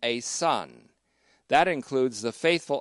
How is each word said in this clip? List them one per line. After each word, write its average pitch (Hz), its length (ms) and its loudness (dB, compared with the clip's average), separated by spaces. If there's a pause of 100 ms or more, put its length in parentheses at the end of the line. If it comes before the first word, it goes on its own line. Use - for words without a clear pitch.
a 120 200 0
son. 87 640 -4 (640)
That 156 180 6
includes 131 540 -2
the 117 100 -4
faithful 165 500 0